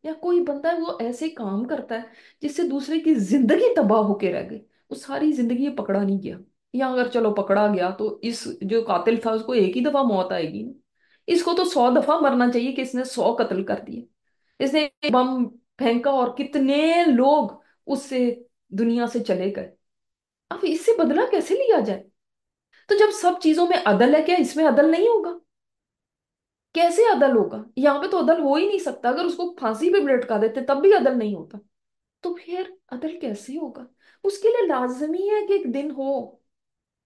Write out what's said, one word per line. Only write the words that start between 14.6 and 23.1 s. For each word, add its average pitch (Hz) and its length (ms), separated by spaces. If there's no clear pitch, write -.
बम 254 340
फेंका 240 320
और 247 260
कितने 294 680
लोग 269 560
उससे 247 580
दुनिया 233 340
से 233 120
चले 190 320
गए। - 200
अब 349 120
इससे 349 360
बदला 330 260
कैसे 359 280
लिया 466 260
जाए? 202 260
तो 415 60
जब 415 140
सब 359 300